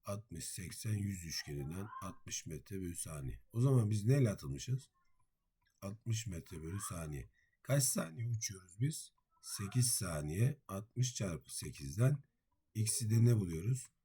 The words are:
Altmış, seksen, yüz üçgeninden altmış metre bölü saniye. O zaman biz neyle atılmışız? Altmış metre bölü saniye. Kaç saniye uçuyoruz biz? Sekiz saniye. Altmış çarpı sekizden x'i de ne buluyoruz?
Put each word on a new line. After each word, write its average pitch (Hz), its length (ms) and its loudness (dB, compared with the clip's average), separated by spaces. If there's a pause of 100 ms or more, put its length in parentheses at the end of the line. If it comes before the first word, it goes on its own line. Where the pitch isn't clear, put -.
Altmış, 101 400 -8
seksen, - 480 -4
yüz 98 320 0
üçgeninden 76 600 -6 (140)
altmış - 440 -8
metre 80 360 -10
bölü 85 140 -6
saniye. 69 440 -6 (140)
O 117 80 2
zaman 127 280 6
biz 104 160 2
neyle 127 240 6
atılmışız? 85 600 -4 (920)
Altmış 107 460 -6
metre 85 360 -8
bölü 87 160 -6
saniye. 78 500 -6 (320)
Kaç 139 220 4
saniye 143 460 -2
uçuyoruz 101 500 -6
biz? 147 320 -2 (300)
Sekiz 120 460 0
saniye. 85 800 0
Altmış 110 480 -4
çarpı 87 420 -4
sekizden 92 600 2 (580)
x'i 107 340 0
de 113 160 8
ne 120 100 8
buluyoruz? 95 560 0 (140)